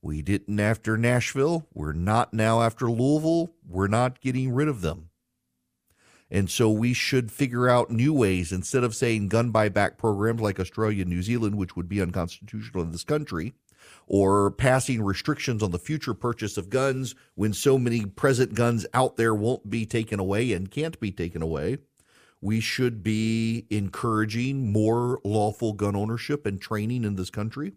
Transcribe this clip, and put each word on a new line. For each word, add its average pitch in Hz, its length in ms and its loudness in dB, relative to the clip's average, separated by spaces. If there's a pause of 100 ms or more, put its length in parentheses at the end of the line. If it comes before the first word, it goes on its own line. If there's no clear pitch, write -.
We 76 220 -6
didn't 101 360 -2
after 110 380 0
Nashville. 135 760 0
We're 76 180 -4
not 101 400 0
now 113 300 2
after 117 280 0
Louisville. 156 640 2 (140)
We're 92 200 0
not 120 320 0
getting 131 320 -2
rid 143 160 0
of 123 120 -4
them. 78 300 -6 (1200)
And 95 180 0
so 110 220 2
we 117 240 2
should 123 360 -2
figure 123 380 0
out 123 220 4
new 123 240 2
ways, 95 380 2
instead 123 320 0
of 110 100 -2
saying 110 340 0
gun 117 240 2
buyback 104 460 2
programs 113 420 0
like 104 180 -2
Australia 104 440 -2
and 90 80 -2
New 87 120 -2
Zealand, 110 340 0
which 95 200 -4
would 87 140 -6
be 101 100 0
unconstitutional 95 840 -6
in 82 80 -4
this 85 140 -8
country, 123 480 -4 (540)
or 101 440 6
passing 127 520 2
restrictions 110 600 -2
on 95 100 0
the 87 60 -2
future - 360 -4
purchase 113 420 -4
of 98 140 -6
guns 131 440 0 (200)
when 104 180 0
so 135 240 4
many 120 300 0
present 127 480 2
guns 117 400 2
out 131 220 2
there 113 180 4
won't 107 340 -2
be 113 160 -2
taken 107 340 -2
away 101 340 0
and 95 180 -4
can't 160 300 -6
be 104 120 -4
taken 85 300 -6
away. 80 340 -2 (640)
We 110 200 0
should 117 420 -2
be 113 680 0
encouraging 110 1040 -2
more 117 520 2
lawful 104 500 0
gun 101 200 0
ownership 110 520 -4
and 101 120 -4
training 113 460 -4
in 101 120 -2
this 92 140 -4
country. 131 460 -6